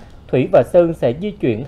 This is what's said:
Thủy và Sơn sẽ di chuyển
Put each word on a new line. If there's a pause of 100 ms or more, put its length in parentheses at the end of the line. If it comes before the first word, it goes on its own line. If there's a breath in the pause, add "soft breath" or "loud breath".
(280 loud breath)
Thủy
và
Sơn
sẽ
di
chuyển